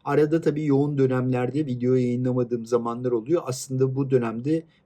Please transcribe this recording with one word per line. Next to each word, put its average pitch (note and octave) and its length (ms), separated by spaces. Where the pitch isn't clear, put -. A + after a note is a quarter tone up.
Arada D3+ 360
tabii D#3 240
yoğun C#3+ 320
dönemlerde B2+ 680
video B2 300
yayınlamadığım B2 720
zamanlar A#2 460
oluyor. B2 340
Aslında C3 500
bu C3+ 140
dönemde B2+ 540